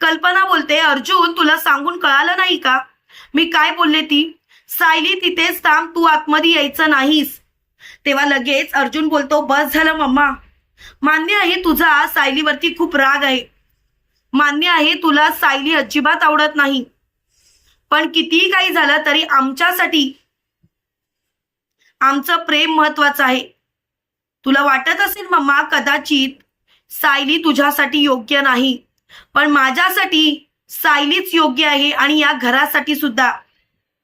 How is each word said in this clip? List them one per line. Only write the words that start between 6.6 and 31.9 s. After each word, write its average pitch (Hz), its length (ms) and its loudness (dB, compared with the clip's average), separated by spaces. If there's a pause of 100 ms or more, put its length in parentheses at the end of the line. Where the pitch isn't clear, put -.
नाहीस." 285 500 0 (680)
तेव्हा 285 200 0
लगेच 277 480 -2
अर्जुन 294 340 -2
बोलतो, 294 340 0
"बस 294 320 -2
झालं 320 200 2
मम्मा, 285 380 2 (680)
मान्य 320 340 0
आहे 370 280 0
तुझा 311 440 2
सायलीवरती 302 720 -2
खूप 330 180 -2
राग 277 280 2
आहे, 262 200 -2 (880)
मान्य 294 340 0
आहे 330 260 2
तुला 302 380 2
सायली 277 420 -2
अजिबात 302 500 0
आवडत 302 320 2
नाही, 277 280 0 (1040)
पण 311 220 0
कितीही 339 400 0
काही 370 180 0
झालं 302 360 2
तरी 302 180 0
आमच्यासाठी 311 880 0 (1900)
आमचं 277 360 0
प्रेम 320 380 -2
महत्वाचं 302 480 2
आहे. 254 160 0 (1080)
तुला 277 180 2
वाटत 285 380 0
असेल 392 300 -4
मम्मा 285 300 2
कदाचित 285 840 -2 (460)
सायली 285 480 -2
तुझ्यासाठी 294 600 0
योग्य 277 420 0
नाही, 254 360 0 (560)
पण 294 180 2
माझ्यासाठी 311 960 0 (200)
सायलीच 311 640 -2
योग्य 311 320 0
आहे 285 260 0